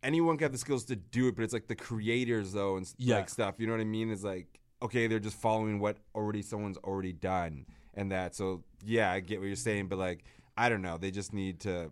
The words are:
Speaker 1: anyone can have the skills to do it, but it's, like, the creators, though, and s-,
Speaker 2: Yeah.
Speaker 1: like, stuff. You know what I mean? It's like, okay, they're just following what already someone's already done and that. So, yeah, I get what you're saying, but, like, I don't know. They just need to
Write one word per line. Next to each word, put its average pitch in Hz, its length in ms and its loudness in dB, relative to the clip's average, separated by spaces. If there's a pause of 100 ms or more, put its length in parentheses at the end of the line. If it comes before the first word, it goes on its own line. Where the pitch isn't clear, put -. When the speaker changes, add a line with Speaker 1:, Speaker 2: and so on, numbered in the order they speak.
Speaker 1:
anyone 165 360 4
can 160 80 0
have 139 60 2
the 127 60 -6
skills 131 260 0
to 127 140 -4
do 123 320 2
it, 110 60 -2
but 117 100 0
it's, 107 80 -2
like, 113 140 -4
the 113 80 -2
creators, 117 760 0
though, 98 240 0
and 92 100 -4
s-, - 120 -14
Speaker 2:
Yeah. 123 180 6
Speaker 1:
like, 95 140 0
stuff. 98 280 -2
You 113 100 0
know 113 60 0
what 113 60 0
I 110 60 0
mean? 110 260 0
It's 98 120 -4
like, 92 360 -6 (220)
okay, 117 260 2
they're 110 120 4
just 104 180 -6
following 110 420 2
what 104 160 0 (180)
already 107 280 -2
someone's 104 380 -4
already 95 340 -4
done 85 520 -2 (280)
and 101 180 -2
that. 92 240 -2
So, 95 300 -2 (200)
yeah, 110 260 4
I 95 100 0
get 95 180 -4
what 98 80 -4
you're 98 80 -2
saying, 104 320 0
but, 92 100 -2
like, 90 280 -2 (320)
I 120 100 4
don't 110 140 4
know. 85 160 -2
They 95 140 -2
just 98 220 -6
need 95 280 -4
to 87 300 -4